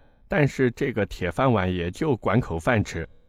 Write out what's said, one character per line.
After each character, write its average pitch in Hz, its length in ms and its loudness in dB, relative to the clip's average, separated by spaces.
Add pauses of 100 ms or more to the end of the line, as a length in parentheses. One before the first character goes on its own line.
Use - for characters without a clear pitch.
(280)
但 156 200 2
是 131 240 0
这 143 200 -4
个 104 140 0
铁 92 240 -4
饭 131 240 2
碗 92 180 2
也 90 200 -2
就 147 260 -2
管 101 220 2
口 82 180 -2
饭 107 260 2
吃， 82 240 -8 (220)